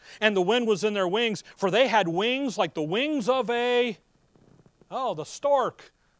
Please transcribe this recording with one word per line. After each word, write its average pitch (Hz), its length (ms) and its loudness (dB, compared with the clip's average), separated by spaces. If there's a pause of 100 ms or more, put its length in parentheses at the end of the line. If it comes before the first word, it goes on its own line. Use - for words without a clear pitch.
(220)
"And 214 140 2
the 185 60 4
wind 226 260 2
was 202 160 0
in 208 100 0
their 190 140 0
wings, 220 360 -2 (120)
for 190 160 0
they 240 160 4
had 196 200 2
wings 226 500 -2
like 185 160 -2
the 156 100 -4
wings 233 440 -2
of 254 220 0
a," 240 480 0 (920)
oh, 226 220 -4
the 156 100 -8
stork. - 680 -2 (280)